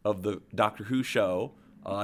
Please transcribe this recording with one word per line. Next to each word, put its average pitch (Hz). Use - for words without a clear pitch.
of 98
the 101
Doctor 107
Who 127
show. 101
Uh, 98